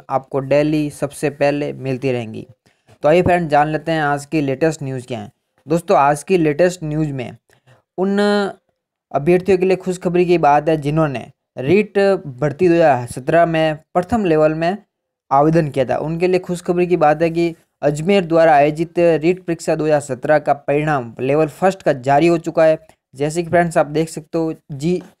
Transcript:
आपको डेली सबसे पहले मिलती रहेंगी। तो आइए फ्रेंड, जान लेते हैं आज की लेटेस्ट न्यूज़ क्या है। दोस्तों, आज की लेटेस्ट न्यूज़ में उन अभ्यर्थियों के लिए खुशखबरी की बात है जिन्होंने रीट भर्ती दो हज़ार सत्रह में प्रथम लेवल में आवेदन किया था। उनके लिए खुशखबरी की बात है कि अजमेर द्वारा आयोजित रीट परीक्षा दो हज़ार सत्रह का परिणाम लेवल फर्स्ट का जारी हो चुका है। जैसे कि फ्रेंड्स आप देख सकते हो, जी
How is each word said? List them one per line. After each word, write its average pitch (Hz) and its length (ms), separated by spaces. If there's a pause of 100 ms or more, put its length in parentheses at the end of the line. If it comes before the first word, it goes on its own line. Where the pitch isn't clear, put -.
आपको 135 320
डेली 147 500
सबसे - 400
पहले 143 420
मिलती 131 380
रहेंगी। 110 340 (580)
तो 147 60
आइए 175 120
फ्रेंड, 175 280
जान 147 180
लेते 156 240
हैं 160 100
आज 143 240
की 160 160
लेटेस्ट 143 420
न्यूज़ 131 240
क्या 120 120
है। 104 120 (360)
दोस्तों, 170 300
आज 147 260
की 190 140
लेटेस्ट 165 460
न्यूज़ 151 280
में 123 240 (640)
उन 196 200 (960)
अभ्यर्थियों 180 460
के 185 80
लिए 185 120
खुशखबरी 180 480
की 175 140
बात 147 300
है 160 100
जिन्होंने 147 460 (340)
रीट 196 400 (400)
भर्ती 156 300
दो 170 60
हज़ार 139 320
सत्रह 160 400
में 160 280 (180)
प्रथम 196 320
लेवल 156 300
में 170 220 (540)
आवेदन 156 380
किया 131 160
था। 123 120
उनके 165 300
लिए 185 140
खुशखबरी 180 460
की 175 100
बात 151 240
है 170 80
कि 165 240 (280)
अजमेर 160 440
द्वारा 165 280
आयोजित 151 460
रीट 170 460
परीक्षा 165 300
दो 151 100
हज़ार 151 160
सत्रह 139 380
का 147 160
परिणाम 143 640
लेवल 147 280
फर्स्ट 185 340
का 151 180
जारी 143 260
हो 170 120
चुका 165 260
है। 160 120 (360)
जैसे 156 300
कि 165 60
फ्रेंड्स 170 280
आप 151 100
देख 156 220
सकते - 280
हो, 160 160 (200)
जी 170 280 (200)